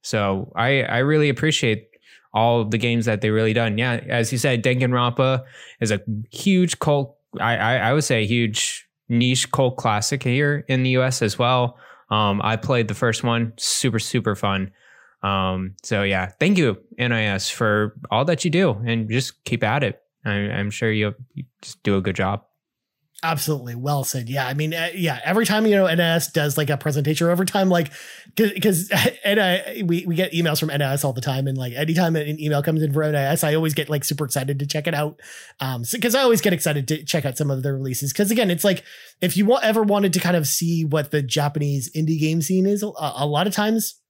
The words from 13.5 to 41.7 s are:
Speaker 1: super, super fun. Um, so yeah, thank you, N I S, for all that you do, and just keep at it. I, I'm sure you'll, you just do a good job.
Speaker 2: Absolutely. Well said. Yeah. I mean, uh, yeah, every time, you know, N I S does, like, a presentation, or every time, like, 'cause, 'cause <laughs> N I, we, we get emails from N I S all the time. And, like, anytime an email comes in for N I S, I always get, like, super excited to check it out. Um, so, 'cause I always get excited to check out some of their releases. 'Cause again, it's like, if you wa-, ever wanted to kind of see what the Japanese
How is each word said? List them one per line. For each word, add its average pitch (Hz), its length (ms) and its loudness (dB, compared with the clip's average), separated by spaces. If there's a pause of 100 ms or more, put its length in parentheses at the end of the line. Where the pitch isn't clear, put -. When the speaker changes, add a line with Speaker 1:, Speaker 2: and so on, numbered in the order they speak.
Speaker 1:
super, - 420 -2
super 107 380 -2
fun. 95 340 -2 (540)
Um, 95 580 -2
so 101 220 -2
yeah, 95 220 0 (120)
thank 185 180 4
you, 127 220 2 (200)
N 120 140 0
I 110 120 0
S, 98 260 -2
for 104 460 0 (160)
all 120 140 2
that 170 180 0
you 156 80 2
do, 156 340 2
and 113 240 -2
just 123 340 -4
keep 117 200 -2
at 131 180 0
it. 107 180 -4 (240)
I, 107 60 -4
I'm 101 420 -2
sure 113 180 -2
you'll, 104 240 0 (200)
you 135 100 -10 (180)
just - 220 -18
do 101 120 2
a 95 40 2
good 92 160 -4
job. 95 260 -2 (800)
Speaker 2:
Absolutely. 143 540 -4
Well 139 280 -2
said. 120 240 -6
Yeah. 131 180 -2
I 135 80 -4
mean, 156 200 -2
uh, 165 200 -4
yeah, 156 300 -2
every 196 220 2
time, 220 200 2
you 208 80 6
know, 190 120 4
N 170 140 2
I 165 160 2
S - 160 -2
does, 147 260 0
like, 147 100 0
a 147 80 0
presentation, 147 500 0
or 170 40 4
every 180 160 2
time, 190 240 2
like, 170 200 2 (460)
'cause, 214 140 4 (120)
'cause 185 280 2 (160)
<laughs> - 180 -2
N 208 140 2
I, 190 480 0
we, 170 180 0
we 170 120 -2
get 175 160 0
emails 165 280 0
from 156 80 -2
N 143 140 -2
I 135 100 0
S 143 100 -2
all 135 120 -2
the 127 80 -6
time. 135 240 -2
And, 135 100 -2
like, 127 160 -6
anytime 165 440 0
an 151 220 -4
email 147 240 0
comes 160 200 0
in 151 100 0
for 156 100 0
N 151 140 0
I 139 60 2
S, 143 200 0
I 151 120 2
always 160 180 0
get, 143 160 -4
like, 147 160 -2
super 151 220 -4
excited 135 320 -4
to 143 80 -4
check 151 200 -4
it 165 80 0
out. 151 240 -4 (420)
Um, 131 240 -4
so, 240 140 -4
'cause 226 160 2
I 269 80 4
always 233 200 4
get 196 100 2
excited 147 360 0
to 156 160 -2
check 156 200 -2
out 131 140 -4
some 147 120 0
of 131 120 -2
their 139 120 -2
releases. 135 380 -4
'Cause 202 180 0
again, 220 200 2
it's 175 140 0
like, 190 200 2 (380)
if 180 140 0
you 196 100 4
wa-, 247 160 4
ever 220 200 2
wanted 202 300 2
to 180 80 0
kind 180 160 2
of 151 100 0
see 165 380 0
what 147 260 0
the 151 120 0
Japanese 143 760 -2